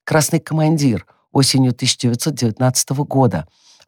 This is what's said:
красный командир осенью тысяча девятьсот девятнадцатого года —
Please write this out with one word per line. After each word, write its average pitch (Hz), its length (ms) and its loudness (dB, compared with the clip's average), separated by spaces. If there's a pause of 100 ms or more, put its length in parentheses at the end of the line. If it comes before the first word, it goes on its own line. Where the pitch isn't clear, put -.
красный 156 380 0
командир 151 680 0 (240)
осенью 131 400 2
тысяча 123 360 -4
девятьсот 123 280 -2
девятнадцатого 127 680 -2
года — 101 420 0 (400)